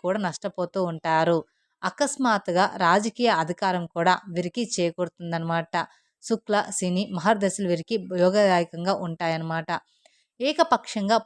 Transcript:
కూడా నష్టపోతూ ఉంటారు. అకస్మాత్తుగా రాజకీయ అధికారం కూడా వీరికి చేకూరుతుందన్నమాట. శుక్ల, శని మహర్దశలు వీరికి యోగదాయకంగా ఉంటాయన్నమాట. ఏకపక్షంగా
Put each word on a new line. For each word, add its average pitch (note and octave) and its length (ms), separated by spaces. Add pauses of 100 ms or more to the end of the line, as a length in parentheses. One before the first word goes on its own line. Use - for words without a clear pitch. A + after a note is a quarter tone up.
కూడా F#3+ 160 (100)
నష్టపోతూ F#3 520 (120)
ఉంటారు. E3 460 (480)
అకస్మాత్తుగా G3 760 (180)
రాజకీయ G#3+ 480 (120)
అధికారం F3 420 (100)
కూడా F3 200 (200)
వీరికి F3 300 (100)
చేకూరుతుందన్నమాట. E3+ 1000 (480)
శుక్ల, G#3+ 320 (220)
శని F3+ 260 (140)
మహర్దశలు G3 540
వీరికి E3+ 240 (260)
యోగదాయకంగా F#3 720 (120)
ఉంటాయన్నమాట. E3 640 (680)
ఏకపక్షంగా A#3+ 880